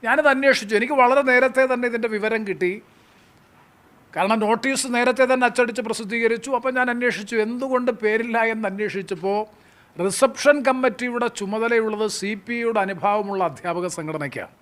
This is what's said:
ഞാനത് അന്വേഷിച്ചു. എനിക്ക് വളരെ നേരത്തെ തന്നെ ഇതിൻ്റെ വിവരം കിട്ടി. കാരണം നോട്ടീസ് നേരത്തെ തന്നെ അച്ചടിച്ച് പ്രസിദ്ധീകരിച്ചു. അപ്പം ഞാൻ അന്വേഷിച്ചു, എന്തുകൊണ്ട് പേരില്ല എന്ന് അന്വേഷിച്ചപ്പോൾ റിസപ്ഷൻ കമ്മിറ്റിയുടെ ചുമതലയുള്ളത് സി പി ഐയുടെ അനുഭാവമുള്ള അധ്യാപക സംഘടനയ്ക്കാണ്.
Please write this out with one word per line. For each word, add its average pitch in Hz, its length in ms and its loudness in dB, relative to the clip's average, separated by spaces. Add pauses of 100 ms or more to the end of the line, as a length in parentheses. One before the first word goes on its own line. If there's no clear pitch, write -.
ഞാനത് 285 280 4
അന്വേഷിച്ചു. 262 460 2
എനിക്ക് 262 220 0
വളരെ 254 300 6
നേരത്തെ 262 420 4
തന്നെ 240 180 -2
ഇതിൻ്റെ 226 240 -4
വിവരം 220 340 -2
കിട്ടി. 180 220 -2 (1400)
കാരണം 208 320 0
നോട്ടീസ് 247 500 0
നേരത്തെ 247 380 2
തന്നെ 254 160 2
അച്ചടിച്ച് 240 400 -2
പ്രസിദ്ധീകരിച്ചു. 226 600 -2 (100)
അപ്പം 254 200 -4
ഞാൻ 254 160 2
അന്വേഷിച്ചു, 233 400 -2 (120)
എന്തുകൊണ്ട് 247 440 -2 (140)
പേരില്ല 226 320 0 (160)
എന്ന് 220 180 -4
അന്വേഷിച്ചപ്പോൾ 196 680 -4 (680)
റിസപ്ഷൻ 262 500 4 (140)
കമ്മിറ്റിയുടെ 247 580 0 (140)
ചുമതലയുള്ളത് 220 680 0 (140)
സി 202 120 -4 (140)
പി 240 140 -4
ഐയുടെ 226 240 0
അനുഭാവമുള്ള 196 680 -2
അധ്യാപക 175 340 -6 (140)
സംഘടനയ്ക്കാണ്. 147 640 -8